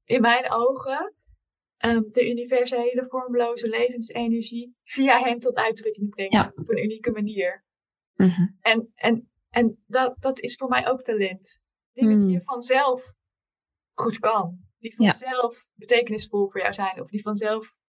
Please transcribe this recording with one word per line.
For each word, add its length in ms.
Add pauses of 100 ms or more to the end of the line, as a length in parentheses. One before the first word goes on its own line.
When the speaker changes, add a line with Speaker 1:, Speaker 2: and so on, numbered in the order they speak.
Speaker 1:
in 180
mijn 300
ogen, 640 (640)
ehm, 320
de 200
universele, 800
vormloze 600
levensenergie 1120
via 360
hen 200
tot 160
uitdrukking 540
brengt 240
Speaker 2:
Ja. 220
Speaker 1:
op 140
een 140
unieke 280
manier. 540 (500)
Speaker 2:
Mhm. 320 (120)
Speaker 1:
En, 360
en, 360 (180)
en 380
dat, 340
dat 180
is 160
voor 140
mij 180
ook 140
talent. 600 (320)
Dingen 240
die 100
Speaker 2:
Mm. 60
Speaker 1:
je 100
vanzelf 680 (800)
goed 260
kan. 400 (180)
Die 200
Speaker 2:
Ja. 160
Speaker 1:
vanzelf 600
betekenisvol 760
voor 120
jou 120
zijn. 280
Of 80
die 120
vanzelf 540 (140)